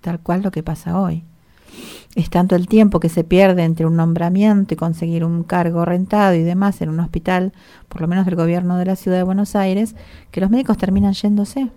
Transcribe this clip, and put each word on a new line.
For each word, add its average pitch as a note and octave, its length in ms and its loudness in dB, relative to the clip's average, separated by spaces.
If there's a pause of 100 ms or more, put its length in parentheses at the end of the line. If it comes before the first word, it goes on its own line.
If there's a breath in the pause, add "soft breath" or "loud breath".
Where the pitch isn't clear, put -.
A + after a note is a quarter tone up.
Tal E3+ 180 -6
cual F3 240 -4
lo G3 80 -2
que D#3+ 120 -6
pasa E3+ 360 -4
hoy. E3+ 240 -2 (920 loud breath)
Es - 160 -2
tanto F3+ 260 2
el F3+ 100 0
tiempo G#3 340 4
que E3 100 0
se E3+ 120 -2
pierde F3+ 420 4
entre E3 200 0
un E3 120 2
nombramiento F3+ 760 2
y D#3 60 -4
conseguir E3 460 -2
un E3+ 200 -2
cargo E3+ 400 0
rentado F#3 500 2
y E3 80 2
demás F#3 380 0
en E3 80 -4
un D#3 120 -4
hospital, F3+ 520 -4 (380 loud breath)
por - 100 -12
lo D#3+ 80 -2
menos F#3 160 0
del F3+ 100 -2
gobierno F3 440 0
de F3+ 80 -2
la F#3+ 100 -2
Ciudad F#3 220 -2
de F#3 60 0
Buenos F#3+ 300 -2
Aires, G3+ 400 0 (360 loud breath)
que - 100 -6
los F#3+ 80 0
médicos A#3 300 0
terminan G3 340 2
yéndose. G#3 640 -2